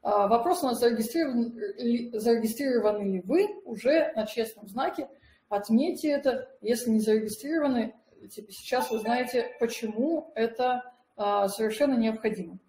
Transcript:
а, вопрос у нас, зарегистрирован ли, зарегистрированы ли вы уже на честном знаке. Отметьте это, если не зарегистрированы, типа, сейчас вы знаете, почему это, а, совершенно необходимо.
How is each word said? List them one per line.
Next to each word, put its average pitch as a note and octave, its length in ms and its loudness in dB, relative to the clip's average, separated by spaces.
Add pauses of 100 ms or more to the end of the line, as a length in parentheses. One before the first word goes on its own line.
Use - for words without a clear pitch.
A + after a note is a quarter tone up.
а, G3+ 260 4
вопрос A#3 360 2
у C4+ 40 0
нас, A#3+ 120 -2
зарегистрирован A#3 760 0 (220)
ли, A#3+ 400 0
зарегистрированы A3 840 2
ли F#3+ 180 -2
вы F4+ 420 0
уже B3+ 520 2
на G#3+ 100 -2
честном A3 420 -6
знаке. C4+ 400 -4 (420)
Отметьте A#3+ 600 0
это, C#4 400 0 (120)
если A3+ 280 -2
не A3 100 4
зарегистрированы, A3+ 960 0 (380)
типа, - 200 -18
сейчас - 380 -4
вы A3 100 -2
знаете, A#3+ 600 -2
почему A#3 760 -2
это, B3 560 -2 (240)
а, G3+ 320 2
совершенно A3 480 0
необходимо. A3 600 -2 (100)